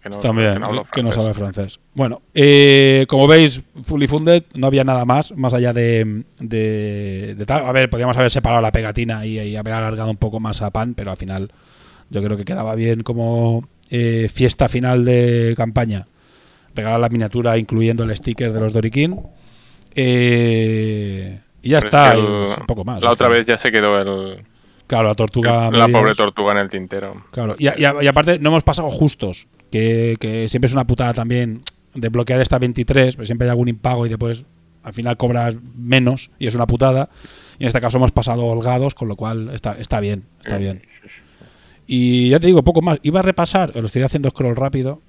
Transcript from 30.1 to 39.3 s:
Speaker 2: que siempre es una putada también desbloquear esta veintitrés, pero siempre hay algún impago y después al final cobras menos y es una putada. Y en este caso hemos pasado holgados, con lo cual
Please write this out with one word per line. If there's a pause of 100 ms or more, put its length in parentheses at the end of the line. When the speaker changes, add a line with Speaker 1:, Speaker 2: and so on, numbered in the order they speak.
Speaker 2:
que
siempre
es
una
putada
también (320)
desbloquear
esta
veintitrés,
pero
siempre
hay
algún
impago
y
después (380)
al
final
cobras (180)
menos
y
es
una
putada. (500)
Y
en
este
caso
hemos
pasado
holgados,
con
lo
cual